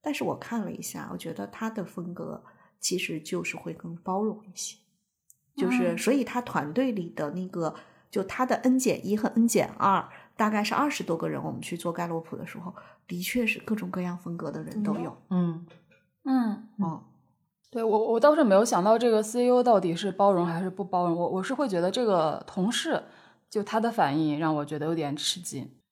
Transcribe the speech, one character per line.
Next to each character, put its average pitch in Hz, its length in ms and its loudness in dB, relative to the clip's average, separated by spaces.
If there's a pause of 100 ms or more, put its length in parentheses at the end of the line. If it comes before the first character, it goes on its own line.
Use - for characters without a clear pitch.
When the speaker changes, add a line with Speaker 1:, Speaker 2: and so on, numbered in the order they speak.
Speaker 1:
但 302 100 -4
是 269 120 -4
我 160 120 0
看 233 260 -6
了 185 100 -6
一 - 100 -10
下， - 300 -10
我 180 60 -8
觉 165 140 -8
得 202 140 -8
他 220 240 -8
的 214 160 -6
风 175 260 -10
格 - 320 -12 (360)
其 - 180 -2
实 160 220 -4
就 175 240 -6
是 - 120 -6
会 - 160 -10
更 170 260 -12
包 190 260 -2
容 214 200 -4
一 190 120 -20
些。 - 220 -10 (800)
就 277 140 0
是， 247 240 2
Speaker 2:
嗯。 - 40 -4
Speaker 1:
所 214 140 0
以 277 120 2
他 240 180 -4
团 151 320 -4
队 262 180 2
里 185 200 -4
的 151 200 -4
那 180 160 -6
个， 165 280 -4 (340)
就 196 140 -2
他 254 240 -2
的 254 80 2
N 262 240 4
减 - 280 0
一 208 80 2
和 208 140 0
N 226 180 4
减 208 300 2
二， 190 320 2 (260)
大 214 140 0
概 214 140 0
是 208 100 -2
二 294 160 2
十 - 140 -4
多 165 120 0
个 165 140 -4
人， 147 140 -4
我 160 80 -6
们 - 100 -10
去 - 160 -6
做 170 160 -4
盖 175 140 -4
洛 165 120 -4
普 - 160 -10
的 - 120 -10
时 - 100 -14
候， 180 180 -12 (320)
的 180 140 -8
确 233 240 -2
是 - 140 -2
各 - 160 -2
种 185 160 -6
各 185 100 -4
样 180 160 -4
风 170 180 -8
格 170 140 -6
的 156 140 -8
人 208 180 -6
都 208 140 0
有。 165 200 -6 (140)
Speaker 3:
嗯。 170 380 0 (560)
Speaker 2:
嗯。 240 440 0 (120)
Speaker 1:
嗯。 165 240 -2 (680)
Speaker 2:
对， 226 140 -4
我， 220 300 2
我 233 60 2
倒 294 140 8
是 311 120 6
没 196 100 6
有 208 80 8
想 233 180 4
到 220 160 6
这 233 140 4
个 214 100 6
C 240 240 0
E 247 40 6
O 247 120 8
到 240 160 6
底 180 160 2
是 190 160 -2
包 202 220 6
容 175 140 4
还 170 160 -2
是 185 80 -2
不 185 160 -6
包 180 240 0
容， 170 80 0
我， 175 140 0
我 190 120 -2
是 262 100 -4
会 269 140 0
觉 180 140 2
得 180 100 2
这 247 140 0
个 160 420 2
同 196 240 0
事， - 320 -2 (460)
就 208 120 -2
他 214 160 -4
的 226 140 2
反 156 260 2
应 151 220 0
让 156 160 0
我 147 100 -2
觉 151 140 -8
得 151 60 -4
有 165 100 0
点 147 220 -4
吃 - 240 -4
惊。 135 280 -10 (220)